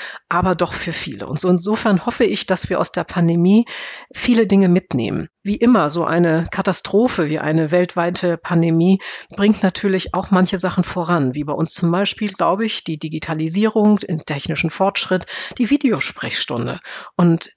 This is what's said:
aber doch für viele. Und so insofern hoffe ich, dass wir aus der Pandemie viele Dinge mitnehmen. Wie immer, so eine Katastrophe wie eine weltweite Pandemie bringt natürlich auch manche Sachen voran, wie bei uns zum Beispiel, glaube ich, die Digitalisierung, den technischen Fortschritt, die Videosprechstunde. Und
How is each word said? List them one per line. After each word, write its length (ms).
aber 260
doch 160
für 220
viele. 340
Und 140
so 80
insofern 560
hoffe 180
ich, 220
dass 240
wir 100
aus 140
der 100
Pandemie 640
viele 320
Dinge 220
mitnehmen. 580
Wie 140
immer, 320
so 160
eine 440
Katastrophe 800
wie 120
eine 320
weltweite 640
Pandemie 640
bringt 260
natürlich 520
auch 180
manche 260
Sachen 280
voran, 480
wie 100
bei 80
uns 220
zum 180
Beispiel, 400
glaube 340
ich, 200
die 120
Digitalisierung, 1000
den 260
technischen 460
Fortschritt, 560
die 120
Videosprechstunde. 1120
Und 400